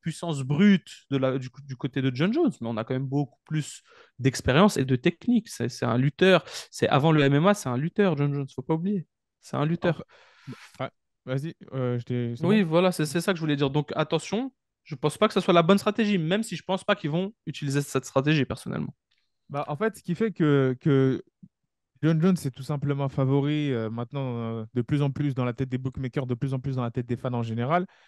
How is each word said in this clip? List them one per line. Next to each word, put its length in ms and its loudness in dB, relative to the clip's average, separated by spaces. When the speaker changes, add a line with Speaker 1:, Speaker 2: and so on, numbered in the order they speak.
Speaker 1:
puissance 420 -6
brute 460 4
de 60 0
la, 200 0
du, 120 -8
du 100 -12
côté 260 -4
de 140 2
John 180 0
Jones, 180 2
mais 80 -6
on 80 -4
a 60 -2
quand 100 -6
même 120 -4
beaucoup 380 -4
plus 400 -8
d'expérience 600 4
et 80 0
de 100 0
technique. 540 0
C'est, 180 -4
c'est 180 -6
un 120 2
lutteur. 460 4
C'est, 160 0
avant 240 4
le 100 6
M 120 4
M 140 4
A, 60 6
c'est 160 -6
un 80 -2
lutteur, 400 0
John 160 0
Jones, 220 -4
faut 60 -10
pas 140 -2
oublier. 300 -2
C'est 160 -8
un 80 0
lutteur. 420 0
Speaker 2:
Ah, 460 -20
bah, 120 -6
ouais, 100 -4
vas-y, 180 -6
euh, 260 -2
je 60 -8
t'ai, 320 -2
c'est 80 -4
Speaker 1:
Oui, 180 4
Speaker 2:
bon ? 60 -2
Speaker 1:
voilà, 220 4
c'est, 140 0
c'est 160 -2
ça 120 0
que 40 -8
je 40 -10
voulais 160 0
dire. 120 2
Donc 260 -2
attention, 580 -2
je 120 -12
pense 220 -2
pas 100 4
que 60 -2
ce 80 0
soit 120 2
la 80 8
bonne 160 6
stratégie, 400 0
même 260 0
si 120 -10
je 80 -10
pense 220 -4
pas 100 2
qu'ils 160 -4
vont 220 -2
utiliser 360 -4
cette 240 -4
stratégie, 400 2
personnellement. 500 -6
Speaker 2:
Bah, 180 -6
en 80 -6
fait, 220 -2
ce 40 -20
qui 140 -4
fait 160 0
que, 480 2
que 420 2
John 200 2
Jones 240 4
est 60 -4
tout 120 -12
simplement 460 -2
favori, 640 0
euh, 160 -2
maintenant, 480 -6
euh, 360 -6
de 80 -2
plus 200 0
en 100 0
plus 240 -4
dans 80 -2
la 80 -2
tête 160 -4
des 100 -4
bookmakers, 480 -6
de 100 -4
plus 180 -4
en 60 -2
plus 180 -6
dans 60 -2
la 60 -2
tête 160 -6
des 120 -4
fans 160 -6
en 100 -2
général, 420 -2